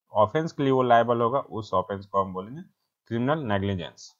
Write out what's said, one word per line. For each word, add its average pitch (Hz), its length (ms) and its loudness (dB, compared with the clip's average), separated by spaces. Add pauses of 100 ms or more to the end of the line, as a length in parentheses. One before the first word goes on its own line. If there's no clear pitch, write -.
(140)
ऑफेंस 151 380 2
के 147 120 -4
लिए 135 80 4
वो 131 120 4
लायबल 117 380 4
होगा 120 180 0
उस 107 340 -8
ऑफेंस 95 320 -2
को 98 180 0
हम 95 100 -6
बोलेंगे 110 280 -10 (480)
क्रिमिनल 135 360 -2
नेग्लिजेंस। 98 760 -4